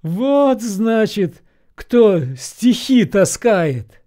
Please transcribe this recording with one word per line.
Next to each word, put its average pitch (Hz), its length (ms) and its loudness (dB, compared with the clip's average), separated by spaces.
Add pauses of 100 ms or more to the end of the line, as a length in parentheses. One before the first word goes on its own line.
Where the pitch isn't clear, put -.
Вот, 262 580 0
значит, 214 840 -4 (320)
кто 185 600 2
стихи 240 680 0
таскает. 170 1040 -2